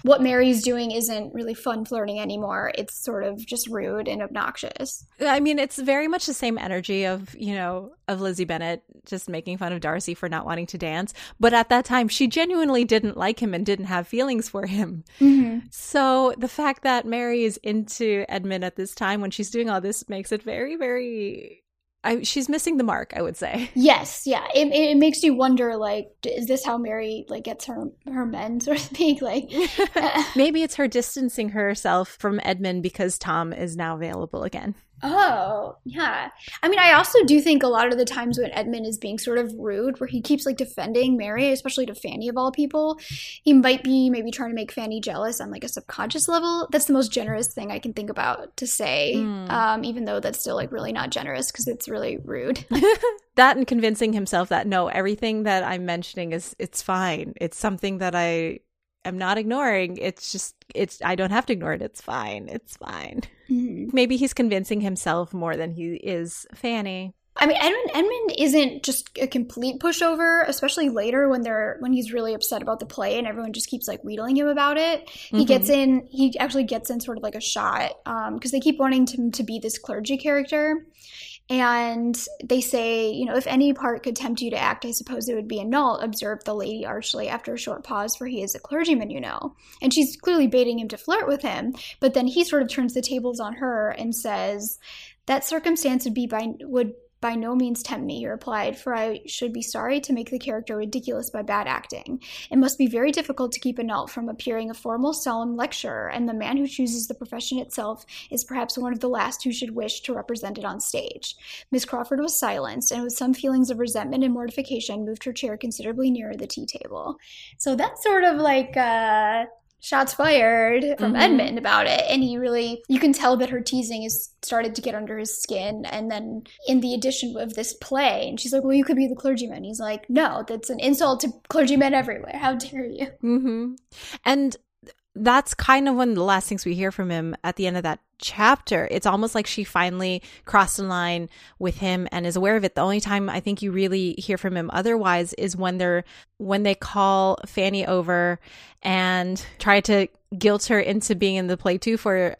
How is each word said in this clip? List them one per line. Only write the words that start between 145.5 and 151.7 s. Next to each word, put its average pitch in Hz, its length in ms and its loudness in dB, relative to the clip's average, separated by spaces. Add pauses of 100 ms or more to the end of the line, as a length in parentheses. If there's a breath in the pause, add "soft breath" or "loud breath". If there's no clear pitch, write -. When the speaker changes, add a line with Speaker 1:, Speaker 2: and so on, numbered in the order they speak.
Speaker 2:
when 180 220 -2
they're, 180 260 2 (340 loud breath)
when 202 260 0
they 196 120 4
call 196 680 2
Fanny 196 400 0
over 175 560 2 (400 loud breath)
and 185 640 0 (140)
try 202 240 6
to 196 260 4 (300)
guilt 208 280 4
her 220 160 4
into 208 340 0
being 190 200 2
in 185 120 -2
the 180 80 0
play 185 220 0